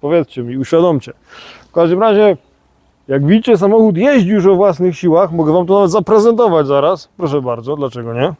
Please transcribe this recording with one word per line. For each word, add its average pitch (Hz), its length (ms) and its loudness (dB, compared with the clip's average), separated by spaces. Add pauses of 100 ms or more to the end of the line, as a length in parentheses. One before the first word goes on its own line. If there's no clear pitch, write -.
Powiedzcie 147 420 -2
mi, 120 160 -10
uświadomcie. 165 540 -2 (560)
W - 40 -20
każdym 170 280 0
razie, 208 360 2 (720)
jak 139 180 -2
widzicie, 220 300 2
samochód 208 400 2
jeździ 226 340 2
już 196 160 0
o 196 100 4
własnych 180 400 0
siłach. 170 360 0
Mogę 160 200 0
wam 175 140 0
to 185 80 0
nawet 202 160 2
zaprezentować 214 760 2
zaraz. 143 500 -2
Proszę 147 260 -4
bardzo, 123 340 -8
dlaczego 120 380 -8
nie? 143 260 -4